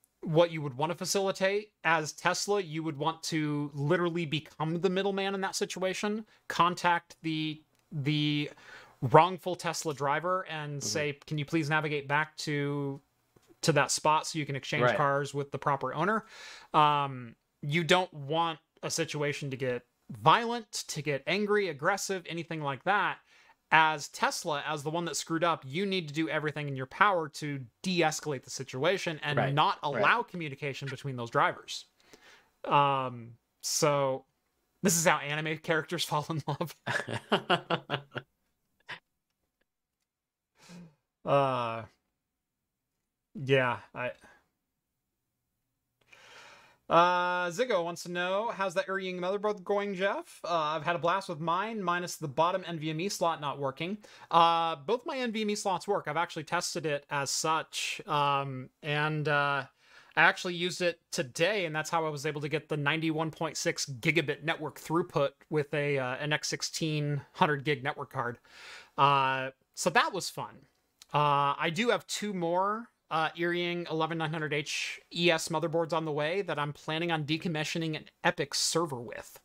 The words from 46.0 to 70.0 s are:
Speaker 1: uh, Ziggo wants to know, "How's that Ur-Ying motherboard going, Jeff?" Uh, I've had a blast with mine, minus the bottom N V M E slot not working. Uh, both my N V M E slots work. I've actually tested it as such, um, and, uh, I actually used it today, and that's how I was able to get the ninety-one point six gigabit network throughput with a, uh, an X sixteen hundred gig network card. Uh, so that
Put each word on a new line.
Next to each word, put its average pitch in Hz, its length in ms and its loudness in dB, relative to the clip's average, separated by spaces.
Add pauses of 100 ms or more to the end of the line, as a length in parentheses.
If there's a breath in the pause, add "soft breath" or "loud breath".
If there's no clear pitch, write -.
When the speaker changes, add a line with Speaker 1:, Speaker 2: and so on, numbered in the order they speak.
Speaker 1:
uh, 180 640 4
Ziggo 190 340 0
wants 170 200 -8
to 175 60 -10
know, 185 440 -2
"How's 185 200 -2
that 190 140 0
Ur-Ying 190 300 -4
motherboard 196 440 -2
going, 202 320 -2
Jeff?" 196 480 -4
Uh, 151 80 -8
I've 156 320 0
had 170 140 0
a - 20 -6
blast 175 300 0
with 165 100 -8
mine, 190 440 -2
minus 175 340 -2
the 156 100 -8
bottom 170 400 2
N 170 120 -6
V 156 120 -4
M 156 100 -4
E 190 100 -2
slot 165 300 0
not 143 180 -4
working. 160 400 -4 (320 loud breath)
Uh, 165 460 6
both 180 280 -2
my 302 140 -4
N 247 120 -2
V 220 120 -4
M 208 80 0
E 208 40 0
slots 196 320 -2
work. 190 220 0
I've 151 80 -2
actually 165 280 -2
tested 175 420 -2
it 143 240 -2
as 139 200 0
such, - 760 -2
um, 139 640 0 (120)
and, 151 460 0
uh, 143 360 2 (520 soft breath)
I 156 60 8
actually 180 320 4
used 175 260 -4
it 175 200 0 (120)
today, 170 540 0
and 156 100 -6
that's 156 140 -4
how 165 160 0
I - 20 0
was 147 180 -6
able 143 140 -4
to 147 80 -4
get 147 200 -4
the 156 100 0
ninety-one 156 520 2
point 156 280 -6
six - 280 -2
gigabit 147 560 0
network 151 380 -4
throughput 160 520 0 (180)
with 151 240 -2
a, 143 240 0
uh, 127 180 -2
an 151 160 -2
X - 160 -2
sixteen 147 720 -4 (140)
hundred 143 280 2
gig 139 220 -2
network 143 260 -6
card. 120 280 -6 (580 loud breath)
Uh, 135 540 4 (240)
so - 160 0
that 294 240 4